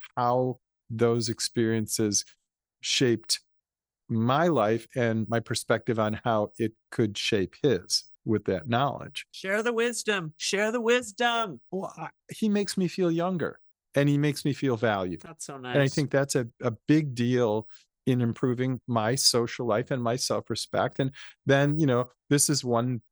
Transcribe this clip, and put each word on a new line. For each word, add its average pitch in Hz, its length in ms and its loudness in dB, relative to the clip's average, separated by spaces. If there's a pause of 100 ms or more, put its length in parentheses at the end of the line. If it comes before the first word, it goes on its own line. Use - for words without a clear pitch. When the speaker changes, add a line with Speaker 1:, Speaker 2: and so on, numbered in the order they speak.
(180)
Speaker 1:
how 123 420 0 (300)
those 117 400 0
experiences 110 960 0 (560)
shaped - 600 0 (680)
my 123 380 2
life 113 480 2
and 113 340 0
my 117 100 0
perspective 113 600 -2
on 107 260 0
how 107 340 0
it 113 140 -2 (180)
could 107 260 -2
shape - 460 -2
his, 110 420 0 (200)
with 107 200 0
that 95 220 -2
knowledge. 123 640 -4
Speaker 2:
Share 196 320 -4
the 240 100 -2
wisdom. 214 640 -2
Share 208 340 -2
the 240 100 -2
wisdom. 233 800 0 (100)
Speaker 1:
Well, 185 260 -8
I, 160 120 -10 (220)
he - 180 -2
makes 202 280 0
me 185 100 2
feel 175 240 0
younger 170 480 -2 (340)
and 143 160 4
he 143 80 4
makes 143 260 0
me 143 100 0
feel 131 240 0
valued. 98 440 0
Speaker 2:
That's - 240 -18
so 143 100 -12
Speaker 1:
And 127 120 -12
I 123 120 -8
Speaker 2:
nice. 139 140 2
Speaker 1:
think 139 180 -2
that's 139 240 0
a, 123 120 0 (140)
a 123 100 -2 (160)
big 147 280 2
deal 120 520 2 (380)
in 127 160 2
improving 123 640 0
my 117 280 2
social 120 500 0
life 117 260 0
and 131 120 -4
my 117 120 0
self-respect. - 840 -2
And 135 120 0 (340)
then, 143 340 4
you 156 80 4
know, 123 220 2 (200)
this 143 200 2
is 143 140 0
one 120 380 0 (100)